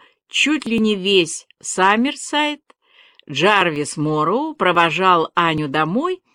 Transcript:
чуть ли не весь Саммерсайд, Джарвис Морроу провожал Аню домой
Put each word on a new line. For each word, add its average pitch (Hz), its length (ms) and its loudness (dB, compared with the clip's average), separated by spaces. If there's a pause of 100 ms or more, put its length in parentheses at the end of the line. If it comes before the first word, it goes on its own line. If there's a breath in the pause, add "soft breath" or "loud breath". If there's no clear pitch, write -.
(280 soft breath)
чуть 285 380 -2
ли 226 140 0
не 214 160 2
весь 185 520 0 (140)
Саммерсайд, 285 1000 0 (680 soft breath)
Джарвис 151 680 0
Морроу 160 580 -2
провожал 170 800 2
Аню 160 340 0
домой 185 540 -2 (140)